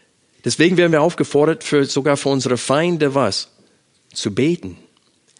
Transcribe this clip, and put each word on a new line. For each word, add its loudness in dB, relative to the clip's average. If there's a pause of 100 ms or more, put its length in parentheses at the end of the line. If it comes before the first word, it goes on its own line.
(460)
Deswegen 2
werden 4
wir 4
aufgefordert, 0
für, 0
sogar 0
für -2
unsere 0
Feinde 0
was? -2 (640)
Zu -6
beten. -4 (600)